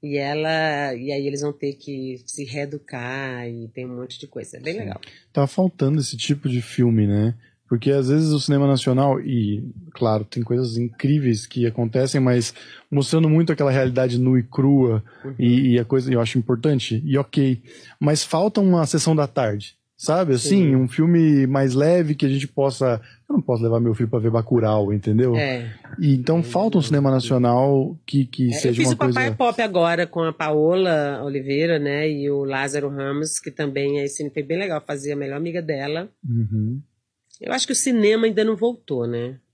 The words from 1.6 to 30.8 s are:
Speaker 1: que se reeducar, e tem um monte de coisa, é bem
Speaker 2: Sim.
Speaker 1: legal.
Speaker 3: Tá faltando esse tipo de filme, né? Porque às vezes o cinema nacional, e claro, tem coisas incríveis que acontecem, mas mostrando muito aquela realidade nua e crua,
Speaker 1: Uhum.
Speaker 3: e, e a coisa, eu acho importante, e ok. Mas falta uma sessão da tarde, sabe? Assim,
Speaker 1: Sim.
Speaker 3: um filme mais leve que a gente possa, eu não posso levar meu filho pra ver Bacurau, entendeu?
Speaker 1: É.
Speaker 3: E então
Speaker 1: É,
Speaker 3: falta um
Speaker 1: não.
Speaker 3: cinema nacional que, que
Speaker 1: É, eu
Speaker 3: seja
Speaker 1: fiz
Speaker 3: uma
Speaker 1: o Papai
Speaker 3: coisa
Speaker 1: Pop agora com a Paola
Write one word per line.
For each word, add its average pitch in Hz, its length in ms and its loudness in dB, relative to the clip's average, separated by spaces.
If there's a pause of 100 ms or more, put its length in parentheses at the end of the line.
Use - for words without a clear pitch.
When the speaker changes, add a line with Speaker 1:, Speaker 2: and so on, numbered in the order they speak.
Speaker 1:
que 131 520 -12
se - 180 -12
reeducar, 131 1040 -10
e 117 200 -12
tem 127 180 -14
um 123 100 -12
monte 127 220 -14
de - 80 -18
coisa, - 300 -16
é - 40 -18
bem 160 140 -8
Speaker 2:
Sim. 214 60 -8
Speaker 1:
legal. - 200 -10 (320)
Speaker 3:
Tá 139 140 0
faltando 151 540 0
esse 131 160 -6
tipo 143 320 -2
de 123 140 0
filme, 113 440 2
né? 104 280 2 (340)
Porque 123 220 0
às 139 180 2
vezes 151 220 2
o 147 100 2
cinema 139 260 2
nacional, 135 540 2
e 113 420 -2 (300)
claro, 107 320 0
tem 120 180 -8
coisas 120 360 -2
incríveis 120 680 0
que 120 200 -2
acontecem, 123 520 0
mas 123 360 2 (360)
mostrando 156 380 2
muito 165 240 4
aquela 143 180 0
realidade 127 480 2
nua 127 220 4
e - 20 -2
crua, 131 600 2 (180)
Speaker 1:
Uhum. 135 160 -12
Speaker 3:
e, 123 360 4
e 120 40 4
a 120 60 0
coisa, 131 260 0
eu 123 100 2
acho 117 180 0
importante, 120 680 0
e 143 140 0
ok. 135 420 0 (400)
Mas 147 240 0
falta 196 380 0
uma 180 240 4
sessão 160 280 2
da 147 120 2
tarde, 107 500 -4 (220)
sabe? 160 340 0
Assim, 147 380 4
Speaker 1:
Sim. 131 60 4
Speaker 3:
um 131 120 2
filme 156 580 4
mais 135 280 2
leve 156 400 4
que 139 100 -2
a 143 60 2
gente 135 180 -2
possa, 127 540 0 (260)
eu 294 60 -4
não 240 80 2
posso 117 200 0
levar 117 180 2
meu 113 140 2
filho 110 140 -2
pra 117 100 -2
ver 113 120 0
Bacurau, 110 600 2
entendeu? 107 460 2
Speaker 1:
É. 120 340 -4 (300)
Speaker 3:
E 147 140 4
então 135 240 0
Speaker 1:
É, 170 40 0
Speaker 3:
falta 196 360 0
um - 20 4
Speaker 1:
não. 143 60 0
Speaker 3:
cinema 139 240 2
nacional 131 960 2
que, 139 180 2
que 127 260 -4
Speaker 1:
É, 110 60 -2
eu - 40 -4
Speaker 3:
seja 123 200 0
Speaker 1:
fiz 127 80 4
Speaker 3:
uma 123 60 4
Speaker 1:
o - 20 -8
Papai 127 160 0 (120)
Speaker 3:
coisa 110 120 -2
Speaker 1:
Pop 240 240 0
agora 175 460 0
com 170 160 -4
a 160 100 -2
Paola 156 880 0